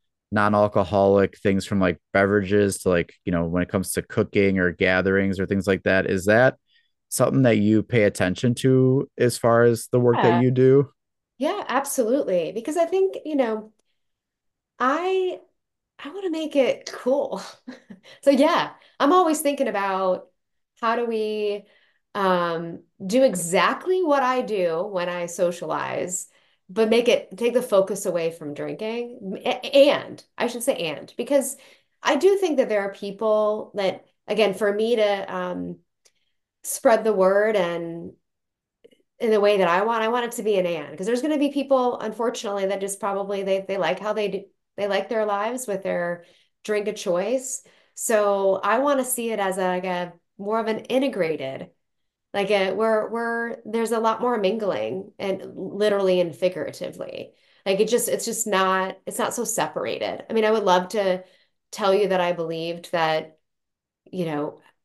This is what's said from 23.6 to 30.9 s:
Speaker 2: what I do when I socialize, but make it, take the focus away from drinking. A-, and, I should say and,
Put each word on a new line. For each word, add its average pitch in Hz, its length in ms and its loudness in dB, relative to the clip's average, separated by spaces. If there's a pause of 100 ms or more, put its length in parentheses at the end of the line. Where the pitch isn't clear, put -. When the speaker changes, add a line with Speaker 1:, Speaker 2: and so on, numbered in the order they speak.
Speaker 2:
what 285 200 2
I 254 180 0
do 180 420 -2
when 180 260 -4
I 175 180 -6
socialize, 165 1000 -4 (420)
but 214 200 0
make 233 180 4
it, 190 300 0
take 233 160 0
the 240 80 2
focus 196 440 0
away 170 260 -2
from 151 220 -12
drinking. 220 920 -8
A-, 269 460 4
and, 127 320 -6 (140)
I 226 100 -4
should 233 160 -8
say 269 140 -2
and, 160 400 -8